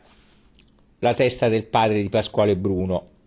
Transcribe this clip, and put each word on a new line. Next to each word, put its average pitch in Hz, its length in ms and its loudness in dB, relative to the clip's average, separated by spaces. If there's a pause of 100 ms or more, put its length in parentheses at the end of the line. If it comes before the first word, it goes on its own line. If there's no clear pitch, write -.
(1000)
la 120 140 2
testa 123 360 0
del 110 160 0
padre 110 360 0
di 98 80 -4
Pasquale 104 480 0
Bruno 92 540 -4 (160)